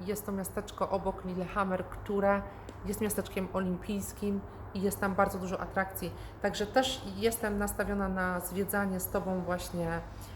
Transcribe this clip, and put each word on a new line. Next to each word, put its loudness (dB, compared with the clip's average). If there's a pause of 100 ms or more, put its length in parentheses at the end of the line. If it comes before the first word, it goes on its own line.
jest -2
to -2
miasteczko -2
obok 0
Lillehammer, 0
które 2 (420)
jest -2
miasteczkiem 0
olimpijskim 0 (340)
i 0
jest 2
tam 2
bardzo 4
dużo -2
atrakcji. -2 (300)
Także 2
też 4 (140)
jestem 2
nastawiona 2
na 2
zwiedzanie 0
z -4
Tobą 0
właśnie, 0 (360)